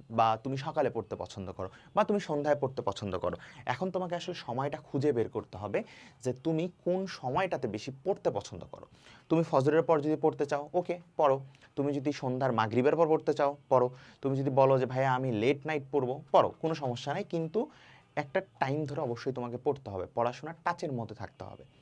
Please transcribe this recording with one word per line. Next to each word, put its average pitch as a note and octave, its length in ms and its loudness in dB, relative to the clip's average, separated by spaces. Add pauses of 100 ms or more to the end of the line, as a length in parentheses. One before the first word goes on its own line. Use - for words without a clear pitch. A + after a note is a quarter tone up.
(100)
বা A2+ 320 2
তুমি C3+ 140 -6
সকালে C#3 340 0
পড়তে G#2+ 260 -6
পছন্দ F#2 360 -10
করো, F#2 160 -8 (260)
বা G#3 100 4
তুমি G#3 160 0
সন্ধ্যায় D3 400 0
পড়তে B2+ 220 -2
পছন্দ G2 360 -4
করো। F2+ 180 -2 (300)
এখন F3+ 240 -2
তোমাকে F3+ 260 -4
আসলে E3+ 180 -8
সময়টা C3+ 440 -4
খুঁজে D3 340 0
বের A#2 160 0
করতে - 300 -8
হবে G#2 260 -4 (380)
যে B2+ 100 -2
তুমি D#3+ 360 -2 (160)
কোন F#3 220 0
সময়টাতে D#3 640 -4
বেশি G#2+ 220 -6 (140)
পড়তে F#3+ 260 -2
পছন্দ G2+ 420 -6
করো। - 140 -18 (420)
তুমি E3 220 4
ফজরের D3+ 320 6
পর D#3+ 180 4
যদি D3+ 160 2
পড়তে D3 300 0
চাও, D3 280 -4
ওকে, F3 240 0 (180)
পড়ো। C3+ 240 4 (360)
তুমি C#3+ 160 2
যদি C#3+ 200 0
সন্ধ্যার B2+ 400 -2
মাগরিবের A#2 440 4
পর D#3+ 120 6
পড়তে D#3 260 2
চাও, D3 220 2 (120)
পড়ো। B2+ 220 6 (300)
তুমি C3+ 160 0
যদি C#3 140 0
বলো C3+ 280 6
যে, B2+ 80 2
"ভাইয়া, C3 280 2
আমি C3 180 0
লেট C3+ 340 2
নাইট D3+ 160 -2 (100)
পড়বো", C#3 300 0 (100)
পড়ো, C3 280 6
কোনো D#3+ 140 0
সমস্যা C#3+ 400 -4
নাই। G3 100 -4
কিন্তু E3+ 460 -2 (460)
একটা D3 240 -2
টাইম D3 460 -2
ধরে D3 140 -6
অবশ্যই B2+ 320 -4
তোমাকে A#2+ 320 -6
পড়তে C3+ 260 -2
হবে, F#2 240 -4
পড়াশোনার B2 400 -2 (100)
টাচের E3+ 280 -4
মধ্যে A2 220 -6
থাকতে G#2+ 300 -14
হবে। G2+ 200 -16 (160)